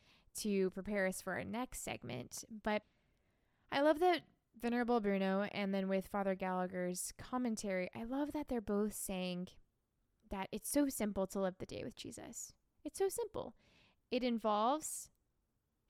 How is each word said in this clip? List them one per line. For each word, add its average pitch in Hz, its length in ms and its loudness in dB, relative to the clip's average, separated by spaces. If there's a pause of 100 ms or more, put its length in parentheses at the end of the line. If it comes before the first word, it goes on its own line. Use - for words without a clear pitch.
(340)
to 196 360 2
prepare 190 360 -2
us 190 140 -2
for 180 140 -4
our - 100 -2
next 226 360 -6
segment. - 720 -8
But 214 360 -2 (840)
I 277 80 4
love 302 180 8
that 349 300 6 (280)
Venerable 240 440 2
Bruno 196 440 4
and 196 300 -2
then 190 140 2
with 190 180 2
Father 196 280 0
Gallagher's 185 840 -2
commentary, 214 760 -2
I 226 100 -6
love 277 280 -2
that 302 160 -4
they're 240 120 0
both 208 340 0
saying 180 540 -4 (800)
that 190 240 -4
it's - 180 -6
so 285 180 6
simple 202 380 0
to 196 140 -4
live 190 180 0
the - 80 -8
day - 160 -8
with - 140 -10
Jesus. - 560 -12 (320)
It's - 140 -10
so 392 100 4
simple. - 480 -6 (540)
It 240 120 0
involves 233 880 0 (800)